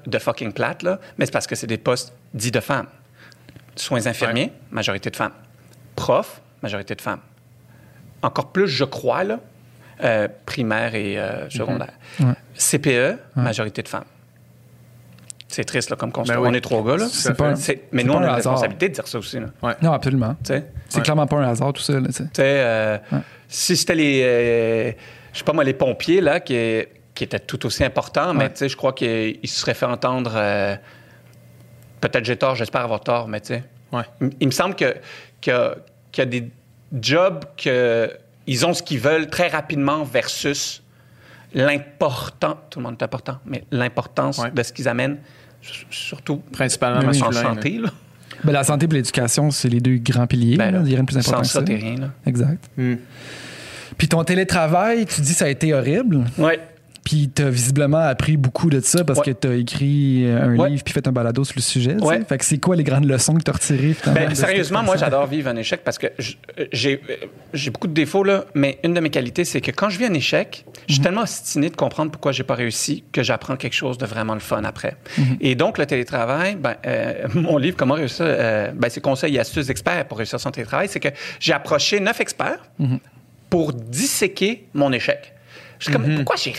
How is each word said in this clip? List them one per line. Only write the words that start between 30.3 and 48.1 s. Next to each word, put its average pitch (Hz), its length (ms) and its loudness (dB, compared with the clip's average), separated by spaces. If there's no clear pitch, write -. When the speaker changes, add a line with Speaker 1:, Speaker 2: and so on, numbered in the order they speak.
Speaker 1:
euh, 101 380 0
peut-être 123 240 0
j'ai 120 140 0
tort, 131 160 0
j'espère 117 260 -4
avoir 113 200 -2
tort, 120 280 -2
mais 107 140 -8
tu - 60 -16
sais. 123 140 -6
Speaker 2:
Ouais. 120 120 -4
Speaker 1:
Il, 131 80 0
il 151 60 4
me 131 60 2
semble 180 220 0
que, 143 200 0
que, 127 320 2
qu'il 135 120 0
y - 20 2
a 123 40 -6
des 120 180 -4
jobs 160 460 2
que 120 520 2
ils 127 180 0
ont 170 80 4
ce - 100 -4
qu'ils 135 180 -4
veulent 156 280 2
très 175 200 0
rapidement 151 540 0
versus 139 800 -4
l'important, 143 1040 0
tout - 80 -14
le 127 60 -8
monde 120 160 -8
est 139 40 -2
important, 131 400 -8
mais - 260 -10
l'importance 123 680 -2
Speaker 2:
Ouais. 120 120 -2
Speaker 1:
de 131 120 0
ce - 100 -6
qu'ils 131 160 -4
amènent, 131 300 0
s-, - 280 -16
surtout - 480 -6
Speaker 2:
Principalement 123 480 2
Speaker 3:
Mais 131 160 4
oui. 135 60 4
Speaker 1:
en 127 40 2
Speaker 2:
masculin, 117 280 2
Speaker 1:
santé, 110 240 -2
Speaker 2:
là. 226 80 -4
Speaker 1:
là. - 40 -2